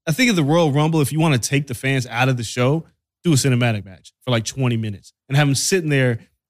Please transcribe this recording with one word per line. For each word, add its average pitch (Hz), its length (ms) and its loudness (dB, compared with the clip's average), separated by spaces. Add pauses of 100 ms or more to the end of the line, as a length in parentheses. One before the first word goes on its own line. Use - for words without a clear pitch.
I 160 40 -2
think 247 180 2
of 214 60 2
the 170 80 2
Royal 156 280 2
Rumble, 156 300 2
if 135 120 0
you 156 60 -2
wanna 160 200 2
take 139 280 -2
the 127 60 -10
fans 131 340 -2
out 120 220 0
of 131 80 0
the 120 60 -6
show, 131 420 -2 (380)
do 175 100 2
a - 20 6
cinematic 120 500 0
match 92 280 -20 (100)
for, 127 80 -4
like, 113 140 0
twenty 123 320 -2
minutes 110 360 -10 (160)
and 135 80 0
have 147 100 4
'em 139 80 2
sitting 170 340 -2
there 127 300 2 (300)